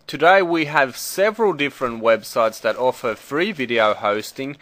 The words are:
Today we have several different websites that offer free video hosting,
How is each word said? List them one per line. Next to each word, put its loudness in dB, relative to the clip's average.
Today 4
we 0
have 2
several 0
different -4
websites 2
that -2
offer -2
free -4
video 2
hosting, -4